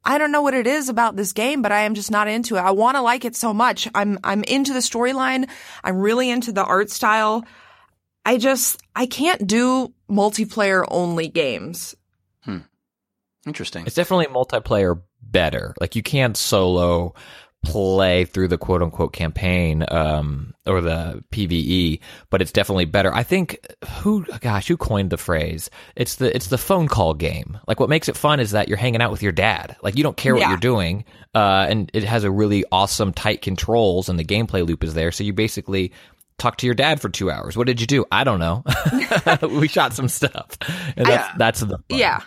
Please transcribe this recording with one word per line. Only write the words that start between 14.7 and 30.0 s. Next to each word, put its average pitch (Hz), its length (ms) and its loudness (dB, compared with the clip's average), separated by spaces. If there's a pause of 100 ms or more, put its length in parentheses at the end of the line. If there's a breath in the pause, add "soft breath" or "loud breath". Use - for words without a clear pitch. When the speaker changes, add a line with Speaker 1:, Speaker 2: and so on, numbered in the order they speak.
Speaker 3:
better. 76 580 0
Like, - 160 -2
you 107 60 -2
can't 127 340 0
solo 87 800 2 (480 loud breath)
play 95 640 2
through 92 240 0
the 87 80 2
quote 87 260 0
unquote 82 300 -2
campaign, 82 760 0
um, 76 680 -2 (120)
or 95 140 2
the 82 500 -4
P 107 160 -2
V 85 100 0
E, 82 440 0 (300 loud breath)
but 98 100 2
it's 90 120 -2
definitely 95 340 2
better. 95 280 2
I 120 80 0
think 180 360 -2 (400)
who, 208 260 0 (160)
gosh, 101 280 -2
who 170 100 2
coined 98 320 0
the 85 80 -2
phrase? 78 500 -4 (260 loud breath)
It's - 220 -4
the, 127 180 0
it's 127 120 -2
the 127 120 0
phone 175 300 2
call 82 260 2
game. 76 520 -6
Like, 104 120 -2
what 131 120 2
makes 156 180 2
it - 80 -4
fun 147 240 2
is 104 120 -2
that 104 160 2
you're 101 100 -2
hanging 117 240 0
out 117 80 0
with - 120 -6
your 98 100 0
dad. 92 500 0
Like, 101 140 -2
you 147 60 2